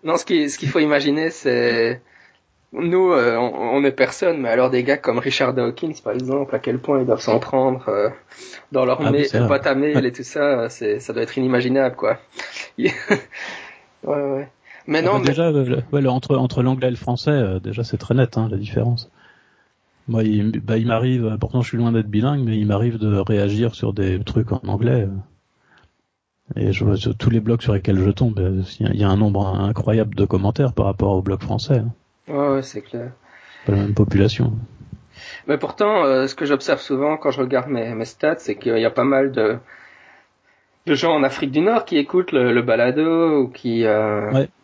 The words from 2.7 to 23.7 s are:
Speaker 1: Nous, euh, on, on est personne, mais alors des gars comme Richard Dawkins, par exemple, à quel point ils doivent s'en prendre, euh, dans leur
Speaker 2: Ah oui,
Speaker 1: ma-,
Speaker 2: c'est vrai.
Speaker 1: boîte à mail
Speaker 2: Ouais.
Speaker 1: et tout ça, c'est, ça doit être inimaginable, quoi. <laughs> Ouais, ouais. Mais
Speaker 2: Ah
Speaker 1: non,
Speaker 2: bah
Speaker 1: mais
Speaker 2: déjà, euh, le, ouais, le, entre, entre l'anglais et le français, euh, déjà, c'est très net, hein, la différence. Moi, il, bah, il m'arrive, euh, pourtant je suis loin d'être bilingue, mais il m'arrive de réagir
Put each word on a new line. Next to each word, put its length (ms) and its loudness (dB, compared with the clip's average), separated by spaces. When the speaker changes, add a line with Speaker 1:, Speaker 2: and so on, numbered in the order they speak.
Speaker 1:
Nous, 380 2
euh, 260 2
on, 400 -2
on 60 2
est 80 4
personne, 500 0
mais 80 -2
alors 180 4
des 160 2
gars 140 2
comme 200 0
Richard 360 0
Dawkins, 400 -2
par 80 -4
exemple, 420 -2
à 40 -2
quel 200 -4
point 220 0
ils 60 0
doivent 160 2
s'en 160 2
prendre, 500 0
euh, 220 0
dans 120 2
leur 160 0
Speaker 2:
Ah 100 2
oui, 100 2
Speaker 1:
ma-, 40 2
Speaker 2:
c'est 140 0
vrai. 100 4
Speaker 1:
boîte 180 2
à 80 2
mail 220 2
Speaker 2:
Ouais. 100 4
Speaker 1:
et 60 0
tout 100 -12
ça, 460 0
c'est, 320 -2
ça 140 -10
doit 80 -2
être 160 -4
inimaginable, 580 2
quoi. 220 -2
<laughs> 280 -14
Ouais, 80 0
ouais. 440 -4
Mais 120 0
Speaker 2:
Ah 40 0
Speaker 1:
non, 120 2
Speaker 2:
bah 80 2
Speaker 1:
mais 60 2
Speaker 2:
déjà, 200 0
euh, 160 2
le, 120 0
ouais, 100 2
le, 80 2
entre, 260 0
entre 260 0
l'anglais 260 0
et 20 2
le 60 -4
français, 340 -2
euh, 280 0
déjà, 260 -6
c'est 120 -6
très 180 -4
net, 220 2
hein, 140 0
la 80 -4
différence. 520 -2
Moi, 160 0
il, 360 0
bah, 160 -2
il 100 0
m'arrive, 380 2
euh, 140 -2
pourtant 240 0
je 60 -4
suis 100 -4
loin 120 2
d'être 200 0
bilingue, 340 0
mais 140 0
il 80 0
m'arrive 320 0
de 180 2
réagir 580 0